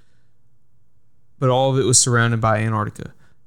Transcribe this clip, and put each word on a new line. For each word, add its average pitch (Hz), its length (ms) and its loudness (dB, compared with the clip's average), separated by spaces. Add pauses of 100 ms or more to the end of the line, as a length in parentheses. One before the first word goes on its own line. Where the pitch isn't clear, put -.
(1400)
But 131 120 0
all 135 220 2
of 131 80 0
it 120 60 2
was 127 140 4
surrounded 117 420 0
by 110 180 0
Antarctica. 110 540 -6 (340)